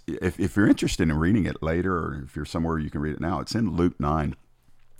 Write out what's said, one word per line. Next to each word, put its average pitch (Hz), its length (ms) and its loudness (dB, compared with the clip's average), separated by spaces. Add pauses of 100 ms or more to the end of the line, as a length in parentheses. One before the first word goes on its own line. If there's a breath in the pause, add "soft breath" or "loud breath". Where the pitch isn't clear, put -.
if, 87 320 -2
if 92 160 -2
you're 101 140 6
interested - 400 2
in 76 100 2
reading 87 280 2
it - 160 -6
later, 87 340 0
or 76 300 -6
if - 100 -20
you're 73 80 -6
somewhere 82 340 -2
you 73 120 -4
can 73 100 -6
read 76 140 -2
it - 60 -8
now, 82 200 -2
it's - 140 -6
in 107 200 0
Luke 85 240 2
nine. 73 380 0 (640)